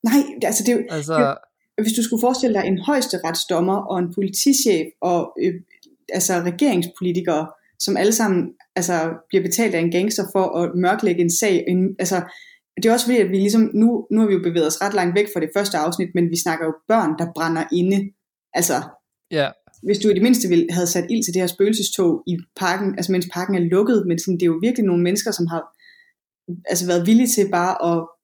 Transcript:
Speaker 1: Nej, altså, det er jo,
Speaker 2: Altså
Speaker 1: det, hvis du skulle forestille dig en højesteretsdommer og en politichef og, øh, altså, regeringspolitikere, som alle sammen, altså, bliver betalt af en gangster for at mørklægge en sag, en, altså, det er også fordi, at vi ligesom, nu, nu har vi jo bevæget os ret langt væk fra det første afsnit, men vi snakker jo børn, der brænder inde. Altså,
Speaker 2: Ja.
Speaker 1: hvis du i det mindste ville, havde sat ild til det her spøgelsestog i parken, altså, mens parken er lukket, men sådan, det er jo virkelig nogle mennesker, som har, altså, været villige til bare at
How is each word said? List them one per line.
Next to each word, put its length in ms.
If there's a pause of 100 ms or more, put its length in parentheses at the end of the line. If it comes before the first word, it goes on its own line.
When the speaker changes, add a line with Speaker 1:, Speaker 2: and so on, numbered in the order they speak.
Speaker 1:
Nej, 200 (200)
altså, 220
det 60
er 60
jo, 120
Speaker 2:
Altså 280
Speaker 1:
det, 180 (500)
hvis 80
du 100
skulle 180
forestille 320
dig 140
en 120
højesteretsdommer 960
og 240
en 140
politichef 760 (140)
og, 420
øh, 100 (600)
altså, 200
regeringspolitikere, 1120 (320)
som 180
alle 140
sammen, 380 (260)
altså, 380 (160)
bliver 140
betalt 320
af 40
en 120
gangster 320 (120)
for 240
at 160
mørklægge 460
en 100
sag, 360
en, 320
altså, 220 (540)
det 100
er 80
også 120
fordi, 120
at 120
vi 80
ligesom, 360
nu, 380
nu 80
har 80
vi 60
jo 100
bevæget 240
os 140
ret 120
langt 220
væk 180
fra 60
det 160
første 220
afsnit, 380
men 140
vi 100
snakker 260
jo 80 (140)
børn, 320
der 160
brænder 280 (100)
inde. 380 (420)
Altså, 200 (580)
Speaker 2:
Ja. 180 (340)
Speaker 1:
hvis 160
du 100
i 40
det 80
mindste 280
ville, 220
havde 160
sat 220
ild 140
til 100
det 80
her 60
spøgelsestog 800
i 100 (220)
parken, 380
altså, 140
mens 220
parken 220
er 40
lukket, 480
men 120
sådan, 140
det 100
er 100
jo 80
virkelig 240
nogle 180
mennesker, 280
som 160
har, 160 (1000)
altså, 220
været 200
villige 200
til 240
bare 220 (180)
at 160 (160)